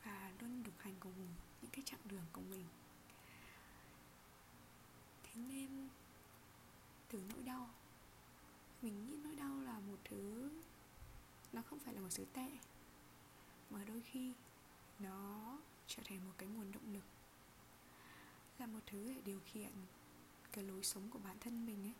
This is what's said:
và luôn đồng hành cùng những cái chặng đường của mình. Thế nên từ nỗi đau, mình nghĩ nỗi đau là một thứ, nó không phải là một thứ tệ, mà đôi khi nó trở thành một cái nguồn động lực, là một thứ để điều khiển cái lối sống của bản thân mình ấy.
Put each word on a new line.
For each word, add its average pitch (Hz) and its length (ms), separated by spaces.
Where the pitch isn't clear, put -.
và 196 360
luôn 240 240
đồng 196 160
hành 190 200
cùng 185 140
những - 100
cái 269 140
chặng - 200
đường 196 280
của 185 160
mình. 190 160
Thế - 260
nên 269 380
từ 196 200
nỗi 247 140
đau, 254 260
mình 208 240
nghĩ 294 180
nỗi 302 120
đau 277 260
là 247 180
một 196 240
thứ, 214 480
nó 233 80
không - 180
phải - 140
là 202 80
một 185 140
thứ 190 180
tệ, 262 160
mà 202 140
đôi 220 180
khi 254 320
nó 202 580
trở - 180
thành 190 200
một 185 120
cái 196 120
nguồn 208 220
động 214 220
lực, 196 100
là 254 60
một 220 200
thứ 208 280
để 262 120
điều 196 200
khiển 208 260
cái 202 120
lối 196 200
sống 202 260
của 240 100
bản 196 200
thân 233 260
mình 208 180
ấy. 214 160